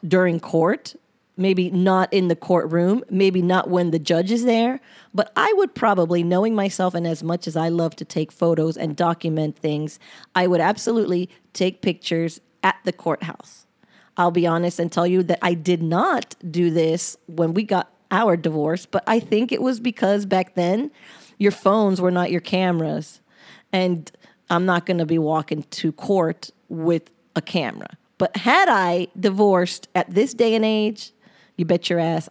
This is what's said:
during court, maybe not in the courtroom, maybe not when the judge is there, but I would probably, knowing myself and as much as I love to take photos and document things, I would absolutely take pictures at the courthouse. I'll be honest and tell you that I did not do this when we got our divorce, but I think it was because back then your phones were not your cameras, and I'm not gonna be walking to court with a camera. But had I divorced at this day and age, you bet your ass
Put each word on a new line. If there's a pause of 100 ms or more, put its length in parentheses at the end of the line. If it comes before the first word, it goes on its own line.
during
court, (420)
maybe
not
in
the
courtroom,
maybe
not
when
the
judge
is
there, (320)
but
I
would
probably,
knowing
myself
and
as
much
as
I
love
to
take
photos
and
document
things, (380)
I
would
absolutely (240)
take
pictures (220)
at
the
courthouse. (520)
I'll
be
honest
and
tell
you
that
I
did
not (160)
do
this (120)
when
we
got (200)
our
divorce,
but
I
think
it
was
because
back
then (460)
your
phones
were
not
your
cameras, (500)
and (380)
I'm
not
gonna
be
walking
to
court (160)
with (280)
a
camera. (200)
But
had
I (100)
divorced
at
this
day
and
age, (420)
you
bet
your
ass